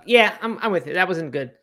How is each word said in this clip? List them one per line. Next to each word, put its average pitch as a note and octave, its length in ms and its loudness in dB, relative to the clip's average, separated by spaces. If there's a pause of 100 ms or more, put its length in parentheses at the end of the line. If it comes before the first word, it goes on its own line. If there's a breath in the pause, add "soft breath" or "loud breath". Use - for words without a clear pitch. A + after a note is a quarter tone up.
yeah, A3 360 4
I'm, A3+ 180 -6
I'm A3 120 -2
with F3 160 -2
you. D3 60 -8
That F3+ 140 2
wasn't E3 240 -4
good. C3 200 -6 (120)